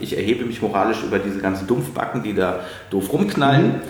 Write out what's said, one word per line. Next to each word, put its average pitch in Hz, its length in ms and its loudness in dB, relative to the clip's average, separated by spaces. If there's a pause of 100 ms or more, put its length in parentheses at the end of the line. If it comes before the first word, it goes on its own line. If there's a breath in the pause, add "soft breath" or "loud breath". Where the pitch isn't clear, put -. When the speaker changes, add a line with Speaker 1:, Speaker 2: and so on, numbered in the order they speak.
Speaker 1:
ich - 160 -4
erhebe 117 260 2
mich 117 180 -6
moralisch 107 360 2 (100)
über 104 120 2
diese 98 200 -4
ganzen 95 260 -2
Dumpfbacken, - 580 -2
die 107 100 -4
da 92 260 0 (300 loud breath)
doof 98 240 -2
rumknallen. 147 540 4
Speaker 2:
Mhm. - 220 0